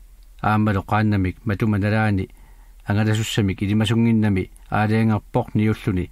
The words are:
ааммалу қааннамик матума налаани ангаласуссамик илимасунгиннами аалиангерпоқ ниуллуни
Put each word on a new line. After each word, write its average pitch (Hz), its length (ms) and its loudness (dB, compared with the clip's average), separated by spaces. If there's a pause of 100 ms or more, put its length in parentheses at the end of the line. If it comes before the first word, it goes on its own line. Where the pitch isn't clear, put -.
(420)
ааммалу 107 420 2
қааннамик 104 640 0
матума 107 320 -2
налаани 104 520 0 (560)
ангаласуссамик 107 760 -2
илимасунгиннами 107 880 0 (200)
аалиангерпоқ 110 840 0
ниуллуни 107 580 0